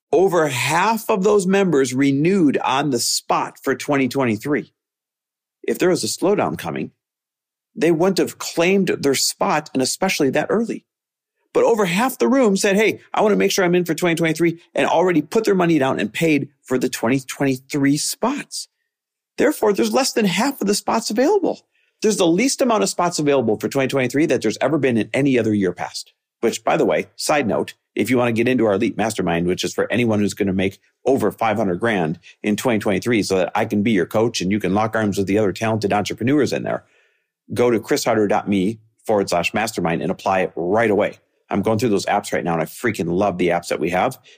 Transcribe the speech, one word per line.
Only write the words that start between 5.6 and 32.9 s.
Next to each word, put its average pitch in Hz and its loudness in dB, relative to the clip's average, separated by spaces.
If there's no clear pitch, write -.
If 117 -4
there 170 2
was 165 0
a 110 -4
slowdown 151 -2
coming, 78 -8
they 160 2
wouldn't 175 2
have 139 -2
claimed 185 0
their 131 0
spot, 156 -2
and 127 0
especially 160 0
that 151 -2
early. 220 -2
But 120 4
over 214 2
half 214 -2
the 233 2
room 233 4
said, 196 2
"Hey, 208 0
I - 0
want 208 4
to 185 2
make 196 2
sure 185 2
I'm 175 2
in 180 4
for 170 -2
twenty 165 0
twenty-three," 165 0
and 135 0
already 175 2
put 220 -2
their 202 2
money 170 4
down 131 2
and - -4
paid 147 0
for 131 -4
the 127 0
twenty 127 0
twenty-three 139 -2
spots. - -6
Therefore, 226 2
there's 220 0
less 254 0
than 226 0
half 214 0
of 202 -2
the 208 0
spots 220 -2
available. 311 0
There's 214 2
the 180 2
least 208 2
amount 233 2
of - -2
spots 175 -2
available 131 2
for 110 -4
twenty 131 -2
twenty-three 135 0
that 127 0
there's 107 -2
ever 143 0
been 131 2
in 104 -2
any 135 2
other 110 2
year 92 0
past, - -12
which, - -2
by 165 2
the 139 4
way, 82 0
side 147 -2
note, 80 -2
if 107 -2
you 127 2
want 120 2
to 117 -2
get 110 0
into 127 2
our 101 2
Elite 101 0
Mastermind, 90 -2
which 90 -2
is 90 -6
for - -4
anyone 110 0
who's 101 -2
gonna 101 -2
make 95 -2
over 196 2
five 110 -2
hundred 92 -2
grand 90 -2
in 107 0
twenty 117 0
twenty-three 104 0